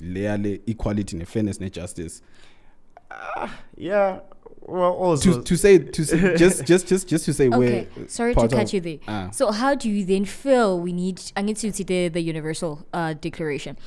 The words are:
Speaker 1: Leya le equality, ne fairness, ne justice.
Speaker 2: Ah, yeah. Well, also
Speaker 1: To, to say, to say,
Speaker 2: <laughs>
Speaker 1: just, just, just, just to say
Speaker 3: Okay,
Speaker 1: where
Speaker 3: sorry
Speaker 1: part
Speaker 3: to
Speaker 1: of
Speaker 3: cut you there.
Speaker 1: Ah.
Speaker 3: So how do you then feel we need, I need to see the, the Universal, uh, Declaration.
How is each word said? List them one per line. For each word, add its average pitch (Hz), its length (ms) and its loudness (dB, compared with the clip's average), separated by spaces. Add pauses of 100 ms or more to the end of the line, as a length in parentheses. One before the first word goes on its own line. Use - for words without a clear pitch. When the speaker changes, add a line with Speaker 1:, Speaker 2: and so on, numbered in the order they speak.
Speaker 1:
Leya 101 420 -4
le 101 240 -4
equality, 107 520 -4
ne 85 80 -10
fairness, 104 340 -4
ne 95 80 -6
justice. 87 540 -12 (880)
Speaker 2:
Ah, - 480 -10 (180)
yeah. 190 440 0 (420)
Well, 180 300 0
also 175 460 4
Speaker 1:
To, 120 40 -8
to 175 140 0
say, 196 220 8
to 156 260 -4
say, 165 320 4
Speaker 2:
<laughs> 165 80 8
Speaker 1:
just, 185 200 4
just, 175 220 4
just, 185 220 0
just 156 160 0
to 156 80 0
say 139 160 4
Speaker 3:
Okay, 120 100 4 (380)
Speaker 1:
where - 120 -12
Speaker 3:
sorry 240 260 -2
Speaker 1:
part 233 160 4
Speaker 3:
to 247 60 2
Speaker 1:
of 220 40 4
Speaker 3:
cut 202 120 -2
you 202 80 0
there. 165 180 -8 (100)
Speaker 1:
Ah. 95 240 -6
Speaker 3:
So 226 180 0
how 247 240 0
do 240 160 -2
you 202 140 0
then 190 200 2
feel 226 560 2
we 175 120 -4
need, 180 280 -4 (160)
I 202 60 -2
need 208 140 -2
to 208 160 -4
see 196 100 -6
the, 180 260 -2
the 170 120 -4
Universal, 160 720 -6
uh, 160 220 -4
Declaration. 151 640 -8 (100)